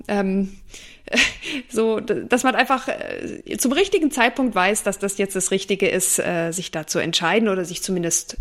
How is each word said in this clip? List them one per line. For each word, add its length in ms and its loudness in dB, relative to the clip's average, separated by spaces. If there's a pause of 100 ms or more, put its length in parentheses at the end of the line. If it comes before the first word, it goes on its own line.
ähm, 480 0 (540)
<laughs> 600 -2
so, 300 2
d-, 300 -2
dass 140 4
man 100 4
einfach, 340 2
äh, 680 -6
zum 140 2
richtigen 400 2
Zeitpunkt 420 2
weiß, 300 2
dass 160 -2
das 180 -4
jetzt 180 0
das 140 -2
Richtige 380 0
ist, 320 2
äh, 320 0
sich 180 -6
da 160 -6
zu 140 -2
entscheiden 500 2
oder 160 0
sich 160 -10
zumindest 600 -2